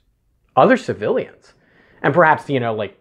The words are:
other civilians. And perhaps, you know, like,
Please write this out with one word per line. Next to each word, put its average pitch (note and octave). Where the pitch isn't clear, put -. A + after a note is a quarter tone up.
other F3+
civilians. -
And D#3+
perhaps, D#3
you C3+
know, A#2
like, G#2